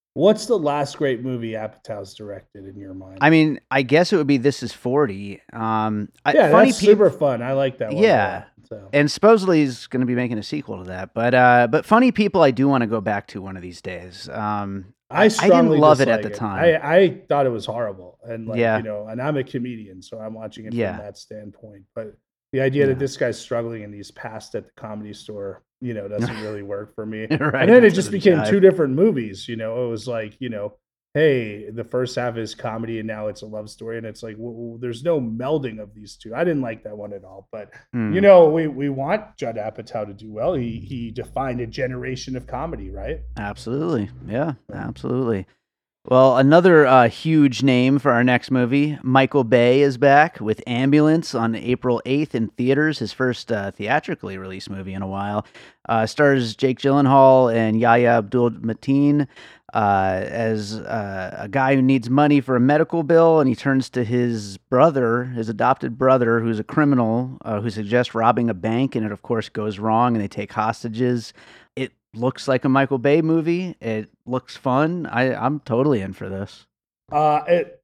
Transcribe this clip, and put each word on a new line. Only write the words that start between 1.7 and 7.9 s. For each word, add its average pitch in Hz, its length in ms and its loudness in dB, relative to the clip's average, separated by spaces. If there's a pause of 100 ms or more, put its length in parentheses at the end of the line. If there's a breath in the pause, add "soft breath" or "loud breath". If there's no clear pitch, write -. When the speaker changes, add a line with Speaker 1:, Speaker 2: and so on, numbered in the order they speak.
Speaker 1:
directed 98 540 -18
in 98 100 -18
your 95 160 -16
mind? 95 280 -18
Speaker 2:
I 147 100 6
mean, 156 280 4 (120)
I 135 100 2
guess 151 320 2
it 190 40 4
would 151 100 0
be 139 100 4
This 127 240 0
Is 117 120 -8
Forty. 101 680 -4 (120)
Um, 110 560 -4 (160)
I, 147 80 2
Speaker 1:
Yeah, 202 180 4
Speaker 2:
Funny 233 180 8
Speaker 1:
that's - 100 -2
Speaker 2:
Peop- 208 100 4
Speaker 1:
super 208 200 6
fun. 131 320 0
I 127 120 -4
like 135 260 -2
that 110 140 -6